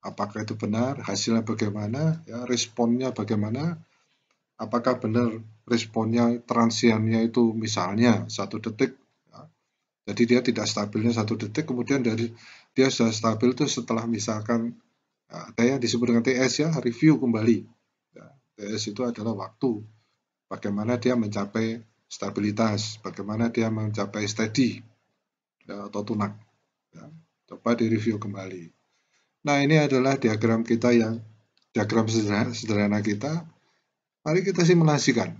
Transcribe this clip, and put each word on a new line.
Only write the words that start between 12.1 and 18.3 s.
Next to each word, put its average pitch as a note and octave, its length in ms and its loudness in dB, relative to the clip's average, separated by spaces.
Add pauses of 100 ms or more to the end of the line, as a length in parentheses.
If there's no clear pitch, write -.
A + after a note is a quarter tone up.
dia C3 160 4
sudah A2+ 240 2
stabil A2+ 400 2
itu D3+ 160 0
setelah A#2 320 -4
misalkan, A2+ 720 -4 (560)
ya, - 160 -14
ada - 160 -2
yang C3 160 2
disebut A#2 320 0
dengan A#2 160 2
T C3 80 2
S C3 240 2
ya, D3+ 160 2
review C3 400 4
kembali. A2+ 480 2 (480)
Ya, - 140 -20 (260)